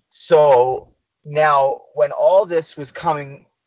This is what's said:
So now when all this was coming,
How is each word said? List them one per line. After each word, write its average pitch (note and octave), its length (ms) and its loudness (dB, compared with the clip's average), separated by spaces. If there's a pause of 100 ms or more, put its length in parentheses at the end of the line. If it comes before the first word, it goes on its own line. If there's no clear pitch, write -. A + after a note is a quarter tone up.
So C3+ 800 2 (340)
now C#3+ 600 -2 (100)
when C#3+ 180 -2
all F3+ 340 2
this E3 300 -6
was C#3+ 160 -16
coming, C#3+ 540 -8 (220)